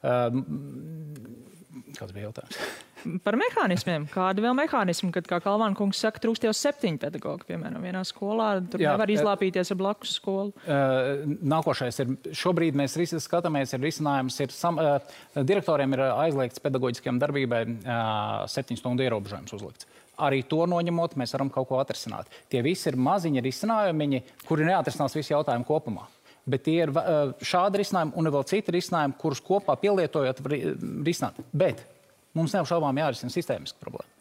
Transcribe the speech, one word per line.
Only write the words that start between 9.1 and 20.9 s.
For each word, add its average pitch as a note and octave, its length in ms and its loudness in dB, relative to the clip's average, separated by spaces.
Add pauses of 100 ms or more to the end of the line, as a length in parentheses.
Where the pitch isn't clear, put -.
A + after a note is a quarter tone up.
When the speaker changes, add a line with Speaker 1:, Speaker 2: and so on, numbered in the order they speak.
Speaker 1:
e, G#3+ 60 4
Speaker 2:
izlāpīties G3 560 2
ar F#3 60 -2
blakus G3 360 -2
skolu? G3 380 -4 (100)
Speaker 1:
e, D3 140 2 (640)
nākošais C#3+ 580 0
ir, C3 140 0 (180)
šobrīd E3 480 2
mēs C#3 160 0
risi-, E3 240 -2
skatāmies, D#3 540 0
ir B2+ 100 -2
risinājums, C#3+ 560 0
ir C3+ 160 -2
sam-, E3+ 240 0
e, D3 160 6 (480)
direktoriem C#3+ 540 2
ir C3+ 80 2
aizliegts C3+ 580 0
pedagoģiskajam B2+ 560 0
darbībai, C3 460 0
e, A#2 340 -4 (480)
septiņu A#2+ 320 -6
stundu B2 240 0
ierobežojums G#2 540 -4
uzlikts. - 320 -14 (280)
Arī C3+ 280 2
to D#3+ 240 0
noņemot, E3+ 480 0